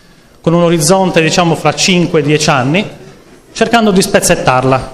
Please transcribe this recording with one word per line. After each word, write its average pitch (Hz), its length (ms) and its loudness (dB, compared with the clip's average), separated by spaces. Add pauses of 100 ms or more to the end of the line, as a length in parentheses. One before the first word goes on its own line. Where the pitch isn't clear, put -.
(400)
con 160 120 -2
un 170 100 2
orizzonte, 170 600 0
diciamo, 165 320 0
fra 147 180 -2
cinque 175 480 0
e - 20 -2
dieci 151 280 0
anni, 143 360 0 (640)
cercando 226 380 0
di 190 120 2
spezzettarla. 131 920 0